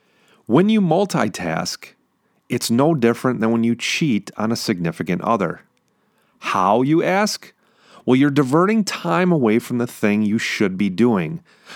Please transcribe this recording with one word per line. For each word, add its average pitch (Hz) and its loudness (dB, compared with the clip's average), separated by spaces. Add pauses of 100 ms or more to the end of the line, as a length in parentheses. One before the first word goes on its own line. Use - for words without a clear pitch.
(460)
When 175 4
you 220 2
multitask, 117 -2 (600)
it's 123 -4
no 139 2
different 117 0
than 113 0
when 117 0
you 117 0
cheat 120 -2
on 110 -2
a 113 -2
significant 87 -4
other. 95 -2 (800)
How, 98 2
you 156 2
ask? 196 -2 (500)
Well, 127 4
you're 143 4
diverting 160 2
time 180 0
away 117 4
from 120 -4
the 120 -2
thing 104 0
you 107 0
should 98 -2
be 101 0
doing 90 0 (340)